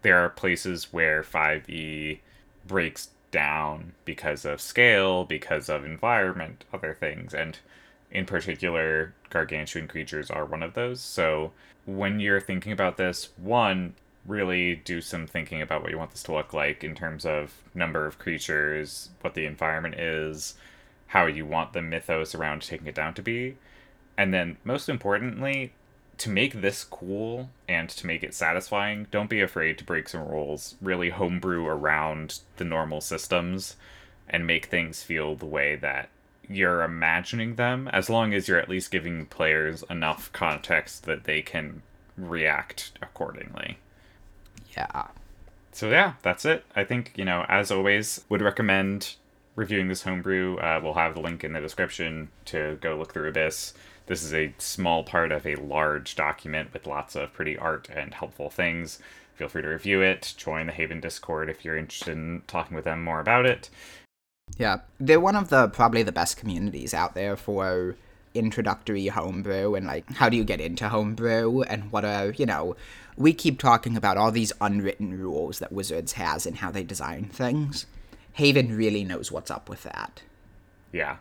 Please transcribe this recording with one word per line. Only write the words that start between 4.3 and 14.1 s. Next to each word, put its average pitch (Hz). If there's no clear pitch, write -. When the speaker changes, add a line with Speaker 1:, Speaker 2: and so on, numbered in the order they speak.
Speaker 1:
of 73
scale, 95
because 78
of 73
environment, 87
other 80
things, 80
and 80
in 98
particular, 82
gargantuan 80
creatures 76
are 76
one 78
of 82
those. 123
So 80
when 98
you're 98
thinking 95
about 92
this, 90
one, 95